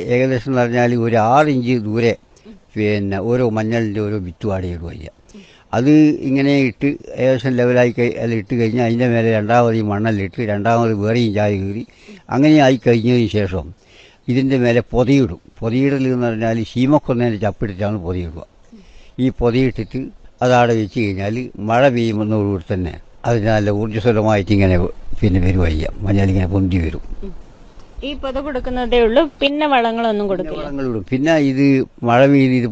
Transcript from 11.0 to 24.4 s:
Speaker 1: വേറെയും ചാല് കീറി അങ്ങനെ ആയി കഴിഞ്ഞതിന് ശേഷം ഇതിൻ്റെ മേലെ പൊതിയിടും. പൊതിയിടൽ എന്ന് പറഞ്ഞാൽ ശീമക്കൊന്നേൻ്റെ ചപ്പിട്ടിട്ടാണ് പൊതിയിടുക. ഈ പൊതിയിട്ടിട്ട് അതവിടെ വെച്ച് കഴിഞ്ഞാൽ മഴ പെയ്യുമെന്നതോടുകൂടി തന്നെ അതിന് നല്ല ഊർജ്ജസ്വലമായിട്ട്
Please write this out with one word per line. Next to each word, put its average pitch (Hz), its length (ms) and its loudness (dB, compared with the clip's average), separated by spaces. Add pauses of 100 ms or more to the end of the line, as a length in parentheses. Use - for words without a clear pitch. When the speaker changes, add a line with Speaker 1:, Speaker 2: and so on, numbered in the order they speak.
Speaker 1:
വേറെയും 113 360 0
ചാല് 104 260 0
കീറി 101 200 -6 (520)
അങ്ങനെ 151 200 4 (120)
ആയി 131 180 2
കഴിഞ്ഞതിന് 120 420 2 (100)
ശേഷം 92 280 -4 (640)
ഇതിൻ്റെ 135 320 0
മേലെ 120 200 2 (100)
പൊതിയിടും. 120 480 2 (180)
പൊതിയിടൽ 131 540 0
എന്ന് 123 160 -2
പറഞ്ഞാൽ 113 420 -2
ശീമക്കൊന്നേൻ്റെ 120 720 0
ചപ്പിട്ടിട്ടാണ് 101 640 -4
പൊതിയിടുക. 87 400 -8 (800)
ഈ 131 40 2 (140)
പൊതിയിട്ടിട്ട് 120 600 -2 (420)
അതവിടെ 123 360 4
വെച്ച് 107 240 -4
കഴിഞ്ഞാൽ 101 320 -4 (340)
മഴ 120 120 2 (140)
പെയ്യുമെന്നതോടുകൂടി 107 800 -2
തന്നെ 90 180 -4 (360)
അതിന് 113 260 0
നല്ല 104 160 0 (100)
ഊർജ്ജസ്വലമായിട്ട് 107 760 0